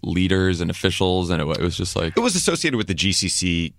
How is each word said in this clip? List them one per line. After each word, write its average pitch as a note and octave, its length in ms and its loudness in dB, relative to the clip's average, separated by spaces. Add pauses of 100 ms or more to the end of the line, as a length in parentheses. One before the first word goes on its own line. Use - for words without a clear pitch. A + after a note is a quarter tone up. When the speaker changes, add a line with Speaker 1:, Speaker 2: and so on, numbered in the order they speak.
Speaker 1:
leaders F#2 600 2
and F2 80 0
officials, F#2 600 0
and E2 120 0
it - 20 -2
wa-, D#2 100 -2
it - 80 -4
was F2 140 0
just F2+ 200 -4
like E2 200 -2
Speaker 2:
It A3 40 4
was A#3 160 2
associated D#3+ 420 0
with G#2+ 100 -2
the F#2+ 60 -2
G F#2 180 0
C F#2 160 -2
C E2+ 500 -2